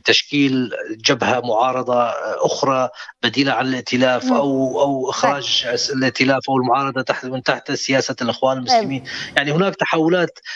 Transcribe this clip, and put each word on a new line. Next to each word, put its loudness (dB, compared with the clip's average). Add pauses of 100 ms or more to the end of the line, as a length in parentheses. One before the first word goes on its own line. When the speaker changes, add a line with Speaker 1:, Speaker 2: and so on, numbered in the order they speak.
Speaker 1:
تشكيل 2 (340)
جبهة 2
معارضة، 0
آه، -2
أخرى 0 (340)
بديلة 2
عن 0
الائتلاف 0
Speaker 2:
مم. 2
Speaker 1:
أو، 0
أو 0
إخراج 0
Speaker 2:
طيب. -2
Speaker 1:
الس-، -2
الائتلاف 2
أو 2
المعارضة 0
تحت، -4
من -6
تحت -2
سياسة 0
الإخوان 0
Speaker 2:
طيب. -6
Speaker 1:
المسلمين. 0 (340)
يعني، 0
هناك 2
تحولات 0 (160)